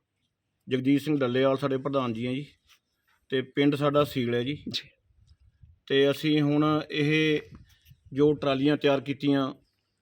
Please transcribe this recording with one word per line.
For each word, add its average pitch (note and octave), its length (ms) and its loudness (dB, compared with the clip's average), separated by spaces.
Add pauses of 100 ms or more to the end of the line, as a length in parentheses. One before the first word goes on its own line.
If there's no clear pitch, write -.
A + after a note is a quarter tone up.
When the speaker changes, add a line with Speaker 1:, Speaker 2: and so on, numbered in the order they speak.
(680)
Speaker 1:
ਜਗਜੀਤ C3 320 0
ਸਿੰਘ D3 180 -2
ਡੱਲੇਵਾਲ C3 380 2
ਸਾਡੇ C3+ 200 -2
ਪ੍ਰਧਾਨ C3 360 -4
ਜੀ A#2 140 -6
ਹੈ B2+ 60 -6
ਜੀ, C#3+ 120 -8 (840)
ਤੇ C3 120 -2
ਪਿੰਡ C#3+ 340 0
ਸਾਡਾ C#3+ 280 2
ਸੀਲ A#2+ 320 -4
ਹੈ A#2+ 80 -2
ਜੀ। C#3 120 -6
Speaker 2:
ਜੀ। - 340 -10 (1000)
Speaker 1:
ਤੇ C#3 240 4
ਅਸੀਂ D3+ 300 0
ਹੁਣ D3+ 400 2 (100)
ਇਹ D#3 480 0 (720)
ਜੋ D3 200 4
ਟਰਾਲੀਆਂ C#3+ 440 0
ਤਿਆਰ C#3+ 240 2
ਕੀਤੀਆਂ, C#3 520 -2 (480)